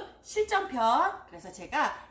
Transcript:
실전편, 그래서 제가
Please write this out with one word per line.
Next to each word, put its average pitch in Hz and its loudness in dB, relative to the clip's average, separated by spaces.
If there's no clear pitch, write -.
실전편, 381 2
그래서 170 -16
제가 226 -2